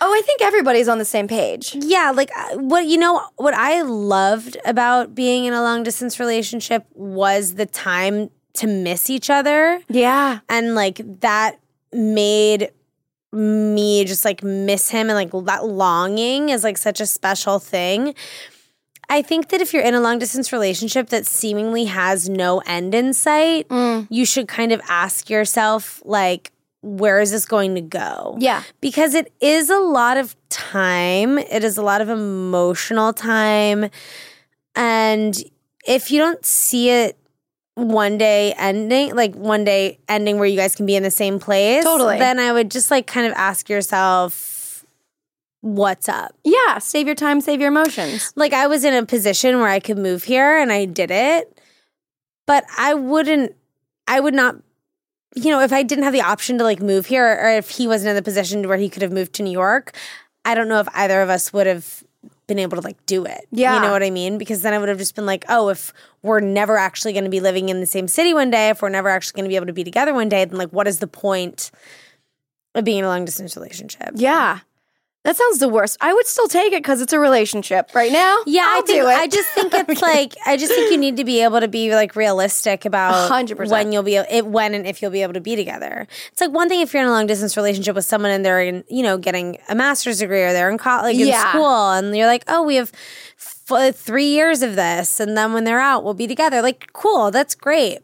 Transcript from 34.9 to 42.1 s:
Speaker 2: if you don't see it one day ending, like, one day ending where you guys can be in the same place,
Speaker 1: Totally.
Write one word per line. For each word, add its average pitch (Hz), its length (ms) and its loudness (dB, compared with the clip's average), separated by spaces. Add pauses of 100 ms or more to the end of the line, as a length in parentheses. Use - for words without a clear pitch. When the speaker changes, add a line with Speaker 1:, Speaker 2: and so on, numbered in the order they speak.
Speaker 2:
if 247 240 0
you 294 100 2
don't 330 240 0
see - 460 0
it 233 260 2 (580)
one 214 440 0
day 208 400 2
ending, 214 580 0
like, 220 180 0
one 214 300 0
day 196 340 2 (100)
ending 208 300 0
where 202 80 2
you 196 100 2
guys 190 180 0
can 208 120 -4
be 196 80 2
in 196 80 2
the 190 80 -2
same 196 300 -2
place, 208 440 2
Speaker 1:
Totally. 262 340 2